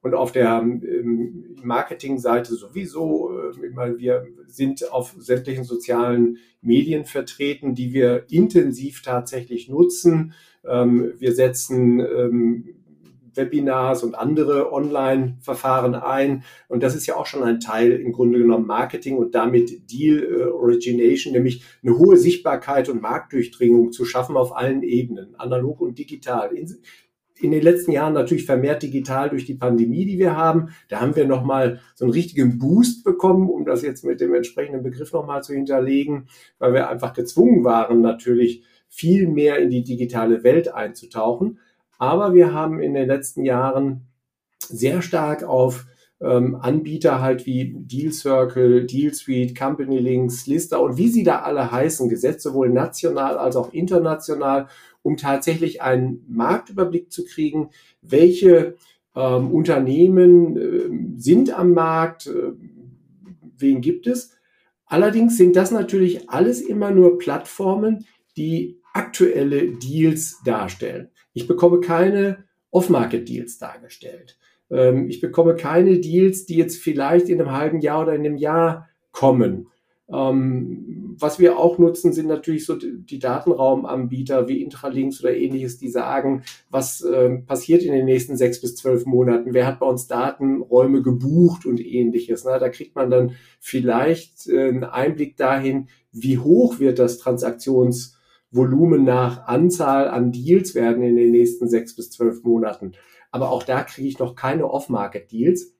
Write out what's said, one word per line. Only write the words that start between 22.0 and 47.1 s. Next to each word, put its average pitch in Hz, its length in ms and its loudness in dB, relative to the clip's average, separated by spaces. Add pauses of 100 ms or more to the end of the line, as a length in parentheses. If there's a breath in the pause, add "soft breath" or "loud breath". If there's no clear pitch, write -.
Sichtbarkeit 143 720 0
und 117 120 -4
Marktdurchdringung 120 920 2
zu 127 100 -6
schaffen 127 320 -4
auf 127 180 0
allen 131 300 -4
Ebenen, 117 560 -4
analog 127 400 -4
und 120 180 -6
digital. 127 560 -8
In, 165 220 -12 (640 soft breath)
in 151 120 -2
den 151 100 0
letzten 170 320 4
Jahren 151 200 0
natürlich 151 320 0
vermehrt 139 380 0
digital 135 460 -4
durch 139 160 -6
die 131 100 -10
Pandemie, 123 500 0
die 196 140 -4
wir 175 160 2
haben. 165 360 0 (180 loud breath)
Da 104 100 -8
haben 139 160 -2
wir 147 100 2
nochmal 131 540 0 (160 loud breath)
so - 80 -6
einen 123 80 2
richtigen 131 480 0
Boost 208 460 2
bekommen, 190 440 2
um 151 140 -4
das 127 180 -2
jetzt 143 220 -8
mit 139 160 -4
dem 139 140 0
entsprechenden 135 500 -4
Begriff 127 300 -10
nochmal 147 280 -6
zu 147 120 -12
hinterlegen, 139 760 -2 (320 soft breath)
weil 123 140 2
wir 135 160 0
einfach 123 240 -8
gezwungen 202 500 4
waren, 117 380 2
natürlich 117 640 0 (240 soft breath)
viel 175 400 2
mehr 147 300 2
in 120 100 2
die 123 160 -2
digitale 120 580 -2
Welt 156 300 4
einzutauchen. 117 880 -6 (380 soft breath)
Aber 175 360 0
wir 175 180 8
haben 156 300 -4
in 147 140 -2
den 135 120 0
letzten 135 380 -4
Jahren 131 600 -2 (500)
sehr 135 460 -2
stark 151 400 -4
auf, 127 420 0 (340 soft breath)
ähm, 127 360 0
Anbieter 151 680 -2